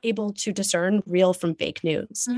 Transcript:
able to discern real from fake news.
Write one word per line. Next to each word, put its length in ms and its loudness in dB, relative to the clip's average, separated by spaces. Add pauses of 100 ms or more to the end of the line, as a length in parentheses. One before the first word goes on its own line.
able 300 -2
to 180 -4
discern 540 0
real 280 4
from 220 -2
fake 300 -6
news. 420 -4 (100)